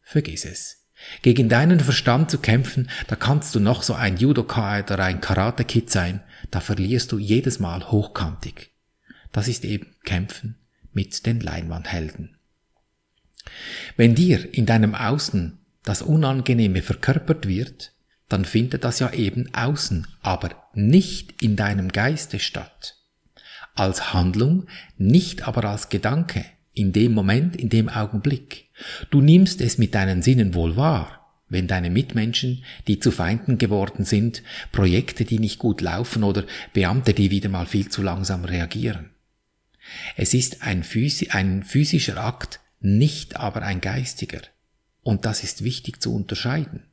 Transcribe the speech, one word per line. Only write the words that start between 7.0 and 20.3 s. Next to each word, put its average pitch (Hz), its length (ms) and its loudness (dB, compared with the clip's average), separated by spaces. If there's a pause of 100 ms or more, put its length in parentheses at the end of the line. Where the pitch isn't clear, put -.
du 110 60 -4
jedes 113 400 0
Mal 90 320 -6
hochkantig. - 840 -4 (600)
Das 107 160 0
ist - 160 -4
eben - 300 -6 (100)
Kämpfen 101 520 -6 (360)
mit - 340 -4
den 117 140 0
Leinwandhelden. 82 960 -8 (1600)
Wenn 117 180 6
dir 170 400 2
in 113 120 2
deinem 110 280 4
Außen 107 640 -4 (240)
das 104 200 -2
Unangenehme 123 800 2
verkörpert - 680 -2
wird, - 440 -6 (360)
dann 98 160 0
findet 123 400 0
das 120 160 -2
ja 127 120 -2
eben 120 400 -2
außen, 120 540 -2 (160)
aber - 520 -6